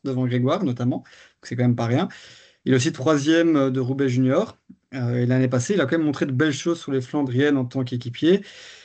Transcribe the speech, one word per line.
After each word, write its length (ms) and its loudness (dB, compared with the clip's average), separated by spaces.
devant 220 -2
Grégoire 400 0
notamment, 320 -2
donc 80 -12
c'est 120 -10
quand 80 0
même 140 2
pas 80 -2
rien. 240 0
Il 80 4
est 20 6
aussi 160 2
troisième, 640 2
euh, 140 2
de 100 -2
Roubaix 300 0
junior, 480 0
euh, 220 -2
et 100 0
l'année 200 2
passée, 280 -2
il 60 2
a 40 2
quand 120 -2
même 80 0
montré 200 -2
de 80 -6
belles 180 2
choses 300 -4
sur 100 -8
les 80 0
Flandriennes 580 0
en 60 0
tant 220 -4
qu'équipier. 580 0